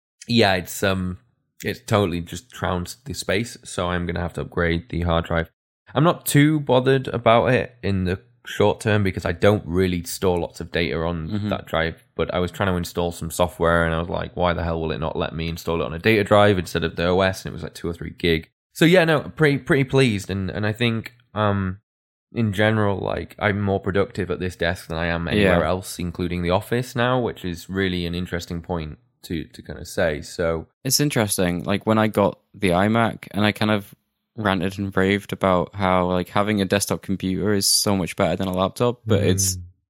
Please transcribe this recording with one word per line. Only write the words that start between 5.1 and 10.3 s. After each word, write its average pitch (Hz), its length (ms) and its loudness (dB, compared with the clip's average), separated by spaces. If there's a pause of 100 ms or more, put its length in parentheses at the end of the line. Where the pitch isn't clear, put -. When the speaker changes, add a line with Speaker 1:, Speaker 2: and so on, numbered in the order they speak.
Speaker 1:
drive. 85 260 -2 (420)
I'm 143 120 4
not 156 200 0
too 151 360 4
bothered 131 480 2
about 113 380 4
it 120 360 0
in 95 220 0
the 90 160 -2 (240)
short - 340 0
term 104 240 2
because 90 220 -2
I 90 60 -2
don't 101 340 4
really 90 380 0
store 90 360 0